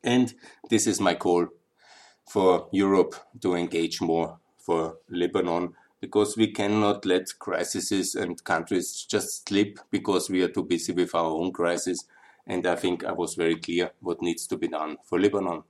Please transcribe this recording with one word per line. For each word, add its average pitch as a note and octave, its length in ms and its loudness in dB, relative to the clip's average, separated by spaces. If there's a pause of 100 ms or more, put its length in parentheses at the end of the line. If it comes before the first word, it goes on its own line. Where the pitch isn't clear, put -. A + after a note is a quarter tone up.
And B2 280 4 (380)
this A2 160 4
is F#2 140 0
my F2+ 160 4
call F2 320 2 (760)
for F#2 460 4
Europe F#2+ 460 4 (240)
to F#2 140 0
engage E2+ 460 -2
more E2 380 0 (200)
for D#2+ 400 -2 (120)
Lebanon, F2 640 0 (260)
because G#2 360 0
we A2 160 2
cannot G#2 520 2
let F#2 360 0
crises F2 720 -4
and F2 300 -6
countries F2 640 -2
just - 400 -4
slip G#2 320 0 (100)
because F#2 400 0
we F#2 120 2
are F2 60 2
too F#2 140 -2
busy F2 300 -2
with F2 240 0
our E2 140 0
own E2+ 200 -2
crisis. F2 540 -2 (420)
And F2+ 200 -4
I F2 100 0
think F2 280 -2
I F#2 80 -4
was F2 240 -4
very E2 200 0
clear F2 440 -2
what F2 200 -4
needs F2 280 -4
to E2+ 100 -4
be E2 100 -2
done D#2 340 -6
for F2 160 -2
Lebanon. F#2+ 520 0